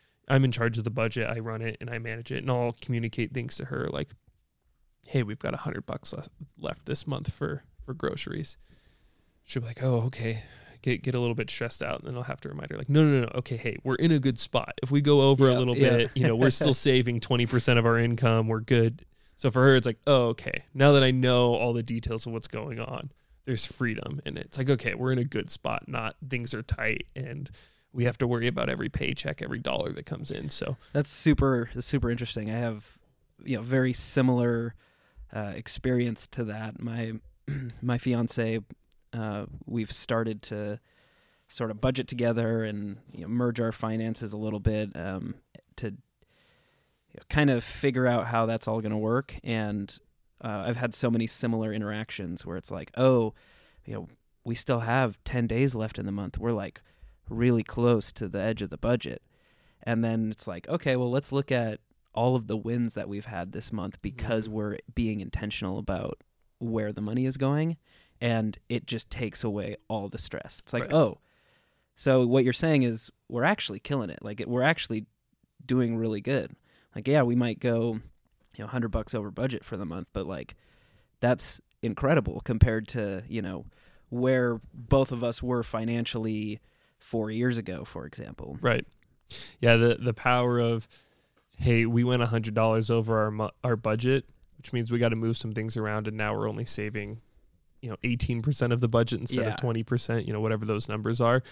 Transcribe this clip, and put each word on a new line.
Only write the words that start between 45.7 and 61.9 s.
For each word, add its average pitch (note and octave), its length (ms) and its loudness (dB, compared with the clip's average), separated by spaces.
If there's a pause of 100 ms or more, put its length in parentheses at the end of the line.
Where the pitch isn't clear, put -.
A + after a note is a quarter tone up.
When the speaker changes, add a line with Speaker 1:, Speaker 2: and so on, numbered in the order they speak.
Speaker 2:
to, A#2 100 -8
you - 1300 -20
know, - 140 -20
kind D3 200 6
of A#2+ 140 2
figure B2+ 440 0
out A#2+ 200 2
how A#2 180 2
that's A2+ 220 -2
all A2 140 -2
gonna G#2+ 160 -2
work. A2+ 460 -2
And, G#2 540 -4 (440)
uh, G#2 260 -6
I've A#2+ 100 -2
had A#2+ 160 -4
so B2 160 -2
many A2+ 160 2
similar A2 480 -4
interactions G#2 720 -8
where F2 120 -8
it's - 140 -12
like, F#2 260 -10
"Oh, B2 360 4 (520)
you G#2+ 80 -10
know, G2+ 140 -10 (360)
we A#2 120 -6
still A#2+ 260 0
have A#2 420 0
ten A#2+ 240 0
days B2 260 2
left A2 240 -4
in G2+ 80 -6
the G2 60 -4
month. G2+ 260 -6
We're, A2+ 140 -2
like, G2 300 -6 (480)
really A#2 340 4
close A#2 500 2
to G#2 140 -6
the G2 140 -4
edge A2 200 -2
of F#2+ 80 -4
the D2+ 80 -10
budget." A2+ 440 -2 (640)
And A2+ 200 0
then A2+ 280 0
it's - 160 -12
like, F2+ 200 -10
"Okay, C#3+ 280 0
well, B2 140 0
let's C3+ 220 -2
look C#3 200 -2
at A2+ 280 0 (340)